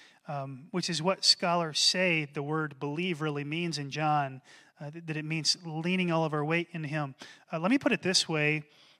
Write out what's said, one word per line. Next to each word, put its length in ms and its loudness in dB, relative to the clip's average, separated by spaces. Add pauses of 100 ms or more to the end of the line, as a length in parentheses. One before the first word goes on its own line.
(260)
um, 460 -8
which 180 -2
is 100 -2
what 240 0
scholars 540 2
say 560 4
the 80 -4
word 380 -2
believe 420 -2
really 220 -2
means 340 -4
in 120 -6
John, 520 0 (380)
uh, 100 -10
th-, 160 -14
that 100 -4
it 80 -4
means 400 0
leaning 460 0
all 140 4
of 100 0
our 100 0
weight 280 0
into 160 -6
him. 260 -4 (380)
Uh, 80 -2
let 100 2
me 80 6
put 140 2
it 100 0
this 260 2
way, 360 2 (360)